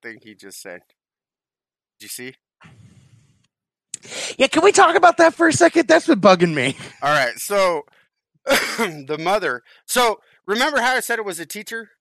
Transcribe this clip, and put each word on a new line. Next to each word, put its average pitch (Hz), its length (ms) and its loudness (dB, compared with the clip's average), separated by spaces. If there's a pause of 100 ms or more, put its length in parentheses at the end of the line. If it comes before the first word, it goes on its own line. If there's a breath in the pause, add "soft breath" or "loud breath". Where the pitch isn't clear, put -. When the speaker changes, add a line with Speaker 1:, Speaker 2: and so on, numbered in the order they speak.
Speaker 1:
thing 113 200 -18
he 110 140 -20
just 98 260 -20
said? 90 200 -18 (1160)
Did 104 60 -20
you 104 40 -20
see? 127 260 -14 (2000 loud breath)
Speaker 2:
Yeah, 262 100 2
can 320 160 0
we 403 80 6
talk 349 240 4
about 349 220 4
that 330 180 4
for 330 120 2
a 311 60 2
second? 330 340 2
That's 320 200 2
been 277 120 2
bugging 175 360 4
me. 135 200 -2 (280 loud breath)
Speaker 1:
All 147 100 2
right, 131 240 0
so, 185 460 -2 (300)
<clears throat> - 320 -20
the 151 760 -4
mother. 165 420 -2 (240 soft breath)
So, 240 360 0 (260)
remember 254 340 -2
how 254 140 0
I 247 60 -2
said 220 180 -6
it 214 60 -8
was 180 140 -10
a 165 60 -12
teacher? 214 560 -14